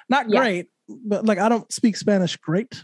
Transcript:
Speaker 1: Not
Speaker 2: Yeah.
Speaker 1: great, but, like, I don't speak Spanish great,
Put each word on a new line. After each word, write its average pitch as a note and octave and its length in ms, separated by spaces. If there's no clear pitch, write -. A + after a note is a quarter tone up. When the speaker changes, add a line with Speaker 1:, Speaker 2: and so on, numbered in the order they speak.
Speaker 1:
Not B3 200
Speaker 2:
Yeah. B3 100
Speaker 1:
great, F#3 280
but, G3+ 360
like, G#3 140
I G#3 100
don't A3+ 220
speak A3 240
Spanish F#3+ 400
great, - 480